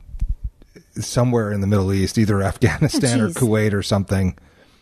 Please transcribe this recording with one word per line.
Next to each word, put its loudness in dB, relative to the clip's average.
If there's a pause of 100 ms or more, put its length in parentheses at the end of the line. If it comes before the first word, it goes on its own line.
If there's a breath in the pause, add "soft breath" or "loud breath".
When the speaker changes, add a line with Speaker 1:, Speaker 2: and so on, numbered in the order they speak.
(1000)
Speaker 1:
somewhere 0
in -2
the 0
Middle 2
East, 0
either 2
<laughs> -
Afghanistan 0
or 2
Speaker 2:
Jeez. -8
Speaker 1:
Kuwait 0
or 0
something, 0 (460 soft breath)